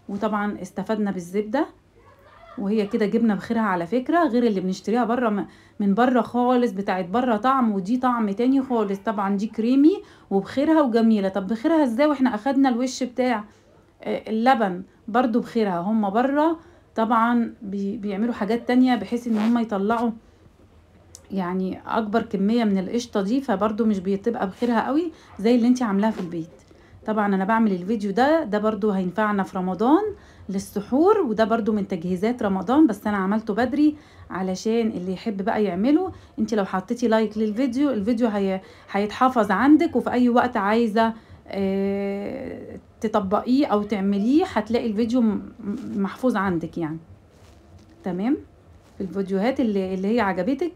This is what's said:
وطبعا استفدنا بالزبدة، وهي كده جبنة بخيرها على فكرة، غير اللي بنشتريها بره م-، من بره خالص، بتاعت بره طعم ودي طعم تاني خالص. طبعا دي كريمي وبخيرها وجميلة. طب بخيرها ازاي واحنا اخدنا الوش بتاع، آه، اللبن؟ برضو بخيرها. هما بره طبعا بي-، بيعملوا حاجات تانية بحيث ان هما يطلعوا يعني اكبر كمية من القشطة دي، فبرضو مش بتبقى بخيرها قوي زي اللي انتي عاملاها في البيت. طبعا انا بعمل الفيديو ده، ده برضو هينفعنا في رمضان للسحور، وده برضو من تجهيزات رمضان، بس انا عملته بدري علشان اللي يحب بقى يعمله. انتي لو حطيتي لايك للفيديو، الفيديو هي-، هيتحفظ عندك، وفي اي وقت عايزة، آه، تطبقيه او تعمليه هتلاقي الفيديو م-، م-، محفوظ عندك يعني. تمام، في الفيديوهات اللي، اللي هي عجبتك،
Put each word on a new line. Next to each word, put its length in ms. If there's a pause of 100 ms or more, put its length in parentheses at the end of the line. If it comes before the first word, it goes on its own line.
وطبعا 520
استفدنا 500
بالزبدة، 540 (920)
وهي 280
كده 200
جبنة 300
بخيرها 260
على 260
فكرة، 400
غير 160
اللي 180
بنشتريها 420
بره 260
م-، 180 (320)
من 140
بره 280
خالص، 500
بتاعت 340
بره 320
طعم 340
ودي 260
طعم 340
تاني 300
خالص. 380
طبعا 380
دي 100
كريمي 540 (300)
وبخيرها 500
وجميلة. 480
طب 180
بخيرها 360
ازاي 240
واحنا 280
اخدنا 340
الوش 340
بتاع، 400 (600)
آه، 260
اللبن؟ 540 (240)
برضو 320
بخيرها. 400
هما 300
بره 500 (360)
طبعا 680
بي-، 360
بيعملوا 360
حاجات 340
تانية 280
بحيث 320
ان 100
هما 240
يطلعوا 500 (1200)
يعني 560
اكبر 340
كمية 420
من 140
القشطة 440
دي، 200
فبرضو 440
مش 140
بتبقى 480
بخيرها 400
قوي 240 (280)
زي 160
اللي 120
انتي 160
عاملاها 280
في 80
البيت. 300 (560)
طبعا 300
انا 100
بعمل 260
الفيديو 400
ده، 320
ده 160
برضو 320
هينفعنا 520
في 140
رمضان 460 (460)
للسحور، 720
وده 260
برضو 280
من 140
تجهيزات 560
رمضان، 440
بس 200
انا 100
عملته 360
بدري 420 (340)
علشان 580
اللي 260
يحب 280
بقى 220
يعمله. 480 (280)
انتي 160
لو 100
حطيتي 420
لايك 300
للفيديو، 520
الفيديو 380
هي-، 340 (300)
هيتحفظ 600
عندك، 440
وفي 160
اي 180
وقت 280
عايزة، 560 (340)
آه، 1300 (220)
تطبقيه 640
او 180
تعمليه 600
هتلاقي 420
الفيديو 340
م-، 60
م-، 760
محفوظ 340
عندك 420
يعني. 200 (1040)
تمام، 340 (600)
في 60
الفيديوهات 560
اللي، 340
اللي 220
هي 40
عجبتك، 560